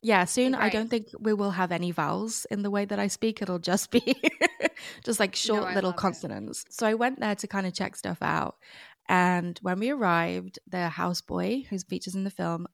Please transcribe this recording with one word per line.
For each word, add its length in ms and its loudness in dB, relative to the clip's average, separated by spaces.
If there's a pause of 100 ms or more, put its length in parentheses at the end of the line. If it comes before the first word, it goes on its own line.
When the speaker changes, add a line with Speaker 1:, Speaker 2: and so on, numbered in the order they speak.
Speaker 1:
Yeah, 220 6
soon 300 2
I 60 0
Speaker 2:
Right. 80 4
Speaker 1:
don't 200 0
think 200 -2 (100)
we 140 2
will 180 2
have 220 0
any 180 0
vowels 600 -2
in 120 -2
the 80 -2
way 140 0
that 140 -4
I 100 2
speak. 340 -2
It'll 160 -2
just 320 0
be 300 2 (400)
<laughs> 440 -4
just, 140 0
like, 160 2
Speaker 2:
No, 0 -
Speaker 1:
short 300 0
Speaker 2:
I 100 -2
Speaker 1:
little 180 2
Speaker 2:
love 120 -8
it. 20 4 (140)
Speaker 1:
consonants. 500 -8
So 160 0
I 80 4
went 240 0
there 160 0
to 140 -6
kinda 240 -2
check 240 -4
stuff 260 -6
out. 360 0 (500)
And 540 2
when 180 -2
we 100 0
arrived, 680 0 (100)
the 240 -2
houseboy, 720 -2
who's 160 -6
features 320 -6
in 100 -2
the 60 -4
film, 440 -4